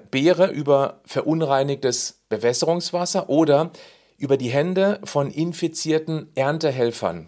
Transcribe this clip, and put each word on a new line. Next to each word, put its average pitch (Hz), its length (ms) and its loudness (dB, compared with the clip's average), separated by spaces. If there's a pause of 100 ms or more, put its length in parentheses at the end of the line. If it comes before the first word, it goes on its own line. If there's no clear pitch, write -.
(100)
Beere 165 380 4
über 139 560 0
verunreinigtes 139 1160 -2 (100)
Bewässerungswasser 165 960 -2
oder 151 420 4 (480)
über 139 180 0
die 127 140 -2
Hände 185 520 0
von 143 300 -4
infizierten 160 1040 -4
Erntehelfern. 127 920 -2